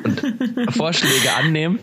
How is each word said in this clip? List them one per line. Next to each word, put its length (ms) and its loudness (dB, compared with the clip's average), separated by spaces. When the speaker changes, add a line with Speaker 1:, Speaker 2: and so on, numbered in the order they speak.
Speaker 1:
und 680 -2
Speaker 2:
<laughs> 40 -2
Speaker 1:
Vorschläge 580 2
annehmen 480 2